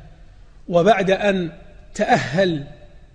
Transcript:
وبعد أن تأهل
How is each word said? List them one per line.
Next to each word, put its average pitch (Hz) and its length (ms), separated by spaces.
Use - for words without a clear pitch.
وبعد 190 420
أن 190 420
تأهل 165 720